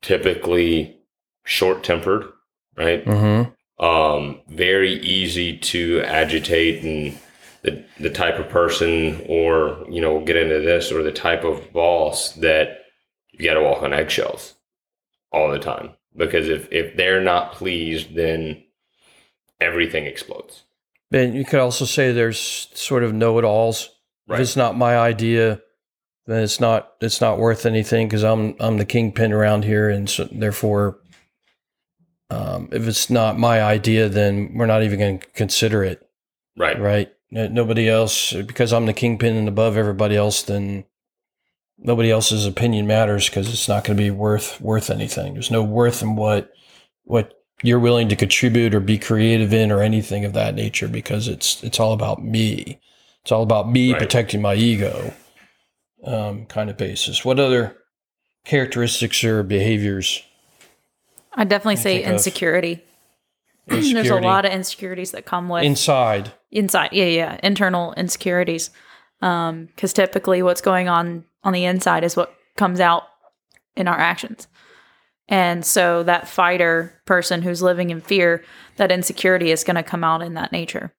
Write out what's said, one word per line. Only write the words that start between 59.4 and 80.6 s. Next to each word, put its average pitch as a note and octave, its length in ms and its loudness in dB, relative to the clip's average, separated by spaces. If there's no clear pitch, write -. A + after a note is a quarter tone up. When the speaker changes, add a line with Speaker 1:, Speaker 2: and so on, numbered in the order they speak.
Speaker 2:
behaviors G2+ 800 0
Speaker 3:
I'd A3+ 140 0
definitely G3+ 280 2
Speaker 2:
you - 60 -2
Speaker 3:
say G3 160 0
Speaker 2:
think F#3+ 100 -4
of? F#3 60 0
Speaker 3:
insecurity. E3+ 720 0
<clears throat> - 440 -20
There's - 180 0
a C#4 40 2
Speaker 2:
Insecurity. G3+ 280 2
Speaker 3:
lot G3 160 2
of G3 80 2
insecurities F#3 600 -8
that - 140 -14
come F3+ 220 -6
with E3+ 160 -2
Speaker 2:
Inside. B2 720 2
Speaker 3:
Inside, F#3+ 400 0
yeah, F#3 140 2
yeah, E3 380 0
internal F#3 500 0
insecurities. F3 800 -2
Um, E3 560 -2
'cause F#3 160 -2
typically F#3 480 2
what's F3+ 200 2
going F3+ 280 2
on E3+ 340 0
on F#3+ 100 2
the F3+ 100 0
inside F3+ 400 2
is E3+ 140 0
what F3 180 -2
comes F3+ 240 0
out F3 220 4
in F3+ 100 -2
our F3 100 0
actions. - 500 -2
And F3 340 0
so E3+ 400 2
that F3 240 0
fighter E3+ 800 0
person F3 380 0
who's F3 180 -4
living F3+ 300 0
in E3 100 -8
fear, F3 420 2
that G3 160 2
insecurity F#3 600 0
is D#3+ 120 0
gonna E3+ 200 -2
come E3+ 200 -6
out D#3+ 180 0
in E3+ 120 -10
that E3 180 -8
nature. - 460 -8